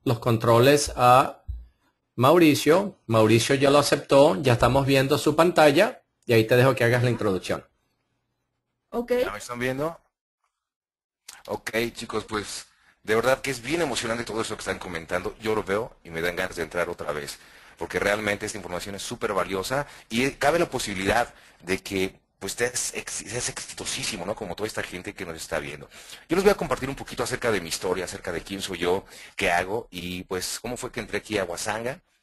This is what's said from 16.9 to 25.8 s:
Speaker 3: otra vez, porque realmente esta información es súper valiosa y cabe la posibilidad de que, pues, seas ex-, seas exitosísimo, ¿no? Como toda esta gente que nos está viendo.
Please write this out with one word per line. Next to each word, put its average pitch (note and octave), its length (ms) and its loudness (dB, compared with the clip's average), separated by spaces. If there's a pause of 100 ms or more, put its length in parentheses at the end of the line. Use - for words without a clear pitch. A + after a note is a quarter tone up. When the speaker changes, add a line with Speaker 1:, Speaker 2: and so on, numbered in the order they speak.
Speaker 3:
otra D#2 220 -8
vez, D2 260 -10 (400)
porque F2 200 -6
realmente G#2 460 0
esta G#2 140 -8
información F2+ 360 -10
es F#2+ 80 -12
súper A#2 300 -6
valiosa F#2+ 540 -4 (240)
y B2+ 220 0
cabe D3+ 260 2
la E3 100 0
posibilidad G#2+ 640 -2 (300)
de F#2 160 -2
que, F#2+ 420 -4 (180)
pues, G2 140 -8
seas - 420 -4
ex-, - 340 -10
seas A#2+ 200 -6
exitosísimo, - 760 -8
¿no? G2+ 120 -6
Como F2+ 180 -10
toda G2+ 120 -6
esta A2 160 -8
gente F#2 320 -12
que F#2+ 100 -10
nos E2 120 -10
está D#2+ 220 -6
viendo. C#2+ 300 -10 (400)